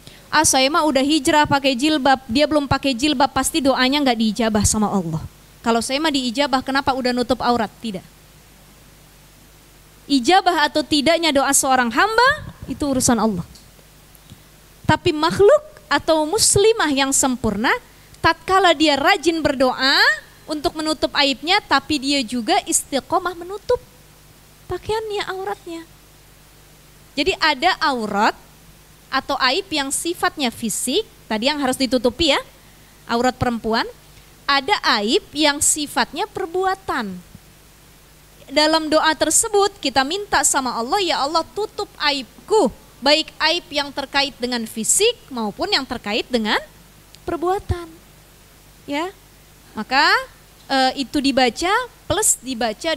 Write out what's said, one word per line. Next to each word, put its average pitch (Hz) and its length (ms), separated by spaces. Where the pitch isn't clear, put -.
"Ah, 302 160
saya 262 240
mah 320 160
udah 262 160
hijrah 302 400
pakai 277 320
jilbab, 269 480
dia 285 240
belum 294 160
pakai 269 320
jilbab, 277 400
pasti 269 240
doanya 262 400
nggak 254 160
diijabah 220 480
sama 214 240
Allah. 165 320
Kalau 233 240
saya 269 160
mah 320 80
diijabah, 262 560
kenapa 269 320
udah 247 160
nutup 247 320
aurat?" 226 240
Tidak. 190 320
Ijabah 311 560
atau 302 160
tidaknya 320 480
doa 269 240
seorang 262 320
hamba, 427 440
itu - 160
urusan 262 320
Allah. 190 320
Tapi 311 320
makhluk 349 480
atau 311 400
muslimah 403 640
yang 269 240
sempurna, 240 560
tatkala 349 560
dia 285 240
rajin 330 400
berdoa 277 640
untuk 302 240
menutup 311 400
aibnya, 294 480
tapi 277 400
dia 277 240
juga 247 400
istiqomah 330 720
menutup 403 400
pakaiannya, 415 640
auratnya. 370 520
Jadi 302 240
ada 311 400
aurat 233 560
atau 269 360
aib 330 240
yang 285 240
sifatnya 330 560
fisik, 262 560
tadi 220 160
yang 294 160
harus 254 160
ditutupi 254 560
ya, 494 80
aurat 240 280
perempuan. 233 520
Ada 277 320
aib 233 320
yang 294 320
sifatnya 294 640
perbuatan. 349 1040
Dalam 311 400
doa 311 240
tersebut 403 640
kita 269 240
minta 359 400
sama 262 320
Allah, 240 240
"Ya 330 240
Allah, 320 320
tutup - 320
aibku, 294 640
baik 302 320
aib 339 240
yang 285 240
terkait 277 480
dengan 240 240
fisik 392 480
maupun 247 400
yang 302 160
terkait 233 400
dengan 226 320
perbuatan." 349 640
Ya. 330 240
Maka, 277 400
eh, 262 400
itu 285 160
dibaca 262 480
plus 349 320
dibaca 240 540